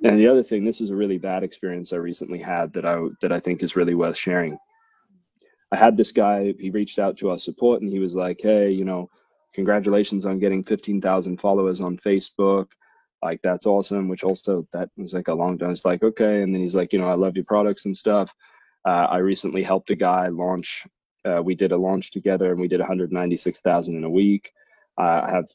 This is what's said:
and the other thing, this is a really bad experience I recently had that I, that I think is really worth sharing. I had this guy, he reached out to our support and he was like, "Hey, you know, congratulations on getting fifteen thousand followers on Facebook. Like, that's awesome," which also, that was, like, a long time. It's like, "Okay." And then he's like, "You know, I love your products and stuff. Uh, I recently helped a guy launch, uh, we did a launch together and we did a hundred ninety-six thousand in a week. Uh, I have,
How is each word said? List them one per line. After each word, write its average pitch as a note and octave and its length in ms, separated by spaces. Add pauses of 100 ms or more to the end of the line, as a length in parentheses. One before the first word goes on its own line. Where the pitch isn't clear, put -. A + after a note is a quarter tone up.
and G#2 120
the G#2+ 120
other C3 120
thing, G#2 220
this A2 160
is G#2+ 100
a G2 60
really G2 220
bad F#2+ 260
experience F2+ 480
I F2+ 60
recently F2 420
had F2 340
that E2+ 120
I, E2+ 120 (240)
that - 120
I - 80
think F2+ 200
is F2+ 140
really F2 180
worth E2+ 240
sharing. E2+ 400 (1160)
I - 20
had A2 220
this A2 160
guy, G2+ 460
he F#2+ 100
reached G2+ 280
out G2 200
to G2 140
our F2 80
support - 420
and G2+ 100
he G2 80
was F2+ 160
like, F2+ 260
"Hey, G#2 300
you F#2+ 140
know, F2+ 240 (440)
congratulations G2+ 720
on F#2+ 140
getting F#2+ 240
fifteen G2+ 380
thousand F#2 400
followers G2 400
on F2+ 160
Facebook. G2 720 (560)
Like, E2+ 180
that's F2+ 240
awesome," G2+ 420
which F#2 160
also, F#2 500
that F2 220
was, F#2 200
like, F2+ 120
a E2+ 60
long F2 240
time. F2 140
It's F2 140
like, F2+ 180
"Okay." G#2+ 400
And F#2+ 100
then F#2 80
he's F2+ 140
like, F2+ 180
"You G2 60
know, F2+ 80
I F2+ 80
love F#2 200
your F#2 100
products G#2 400
and G2 120
stuff. G#2 340 (540)
Uh, F2 240
I F2+ 80
recently F#2 460
helped F#2+ 260
a G2+ 60
guy F#2 320
launch, F2+ 580 (400)
uh, F2 180
we F2+ 120
did F2+ 160
a F2 60
launch F#2 340
together F#2 400
and F2+ 100
we F2+ 60
did F2+ 120
a - 60
hundred F#2 260
ninety-six F2 480
thousand E2+ 360
in D#2+ 80
a E2 60
week. G2+ 420 (480)
Uh, E2+ 260
I - 60
have, F2+ 240